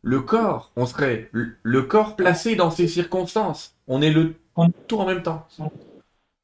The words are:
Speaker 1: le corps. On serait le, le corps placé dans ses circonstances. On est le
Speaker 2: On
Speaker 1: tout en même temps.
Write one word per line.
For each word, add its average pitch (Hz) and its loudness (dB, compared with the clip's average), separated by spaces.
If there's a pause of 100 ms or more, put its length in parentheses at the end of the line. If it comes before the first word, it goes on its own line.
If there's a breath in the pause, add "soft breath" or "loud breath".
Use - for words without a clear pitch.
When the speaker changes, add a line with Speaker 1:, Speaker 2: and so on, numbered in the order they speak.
Speaker 1:
le 131 0
corps. 196 -2
On 123 0
serait 120 -4
le, 117 -6
le 127 2
corps 214 2
placé 180 0
dans 175 2
ses 175 0
circonstances. 175 -4 (120)
On 131 0
est 156 4
le 160 2 (200)
Speaker 2:
On 170 6 (180)
Speaker 1:
tout 220 -2
en 190 -2
même 185 -2
temps. 160 -6 (1000)